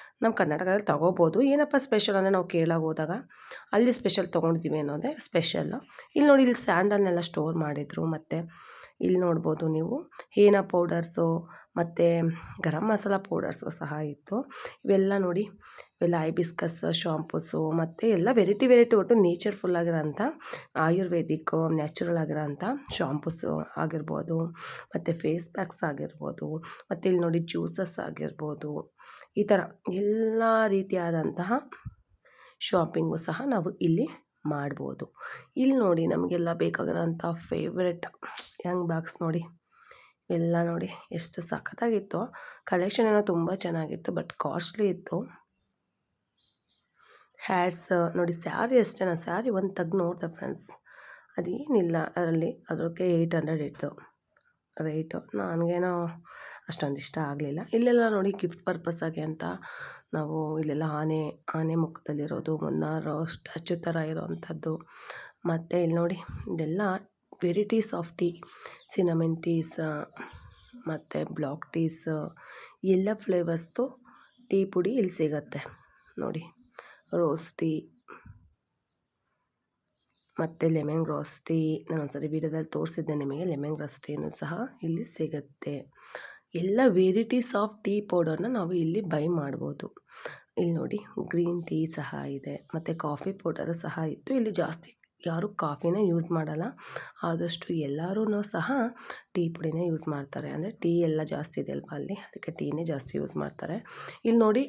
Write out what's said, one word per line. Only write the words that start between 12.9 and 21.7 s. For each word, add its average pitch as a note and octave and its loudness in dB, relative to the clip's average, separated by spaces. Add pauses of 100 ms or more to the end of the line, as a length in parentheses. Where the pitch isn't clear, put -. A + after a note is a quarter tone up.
ಪೌಡರ್ಸು E3 -4
ಸಹ D#3 -8 (140)
ಇತ್ತು. D3 -6 (440)
ಇವೆಲ್ಲ G3 4 (120)
ನೋಡಿ, F3+ 0 (500)
ಇವೆಲ್ಲ F3 2
ಹೈಬಿಸ್ಕಸ್ E3 -2 (200)
ಶಾಂಪೂಸು D#3+ -2 (200)
ಮತ್ತು E3 -2 (100)
ಎಲ್ಲ E3+ 4 (100)
ವೆರೈಟಿ G#3 4
ವೆರೈಟಿ, A#3+ 10
ಒಟ್ಟು G#3 4 (100)
ನೇಚರ್‌ಫುಲ್ F3 0
ಆಗಿರೋಂಥ E3 0 (640)
ಆಯುರ್ವೇದಿಕ್, E3 2 (240)